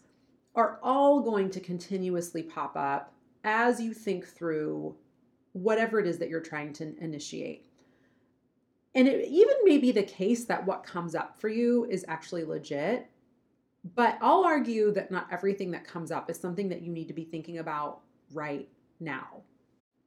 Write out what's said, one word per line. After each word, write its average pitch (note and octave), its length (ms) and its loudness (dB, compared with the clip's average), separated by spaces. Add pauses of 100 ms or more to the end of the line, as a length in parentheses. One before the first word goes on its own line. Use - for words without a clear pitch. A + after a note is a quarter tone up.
(540)
are A3 280 2
all C#4 380 6
going G#3 300 0
to F#3+ 100 -8
continuously F3 800 -4
pop D#3 340 -8
up C#3+ 360 -2 (320)
as A3+ 360 2
you A3+ 140 -4
think F3+ 320 -4
through D#3 680 -6 (580)
whatever A3 460 0
it F#3+ 80 2
is E3+ 120 -2
that - 100 -4
you're E3 120 -6
trying D3+ 340 -10
to D#3 240 -10
initiate. D#3 680 -10 (1300)
And C4 140 8
it - 200 2
even A4+ 260 8 (100)
may D4+ 140 8
be B3 120 6
the G#3 120 4
case G#3 420 -2
that F3+ 220 -2
what - 180 -2
comes E3+ 300 -6
up - 240 -6
for G#3+ 100 -4
you A#3+ 380 2
is A3 220 -4
actually E3 360 -6
legit, D#3 640 -4 (880)
but A#3 260 2
I'll D#4+ 240 6
argue A3+ 480 2
that - 180 -2
not F#3 220 -4
everything G3 400 -2
that - 140 -8
comes E3 240 -8
up D3+ 200 -6
is E3 80 -10
something F#3 300 -4
that E3+ 140 -6
you E3+ 100 -8
need E3 160 -8
to D#3 60 -12
be D#3+ 100 -8
thinking E3 340 -10
about D3+ 420 -6 (320)
right D3 360 -8 (320)
now. C#3 420 -10 (640)